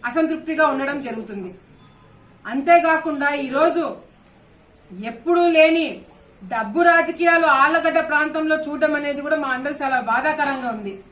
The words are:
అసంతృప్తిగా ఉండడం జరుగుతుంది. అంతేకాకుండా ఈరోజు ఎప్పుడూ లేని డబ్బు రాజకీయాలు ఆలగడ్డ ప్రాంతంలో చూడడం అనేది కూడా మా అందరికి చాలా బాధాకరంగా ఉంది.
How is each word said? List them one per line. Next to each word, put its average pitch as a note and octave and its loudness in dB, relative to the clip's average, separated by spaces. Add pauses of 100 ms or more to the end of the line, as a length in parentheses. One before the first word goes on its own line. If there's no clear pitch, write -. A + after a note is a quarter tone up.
అసంతృప్తిగా D#4 -2
ఉండడం C#4 -4 (100)
జరుగుతుంది. G#3+ -10 (1000)
అంతేకాకుండా D#4+ 2 (180)
ఈరోజు D#4 2 (1300)
ఎప్పుడూ F4 0 (120)
లేని D#4+ 6 (680)
డబ్బు A3 -4 (100)
రాజకీయాలు E4 2 (160)
ఆలగడ్డ D#4+ 2 (100)
ప్రాంతంలో D#4 -2
చూడడం D4 -2
అనేది C#4+ -4
కూడా D#4 0
మా C4+ -4
అందరికి C#4 -8
చాలా C4+ 0 (120)
బాధాకరంగా C4+ -2
ఉంది. G3 -10 (180)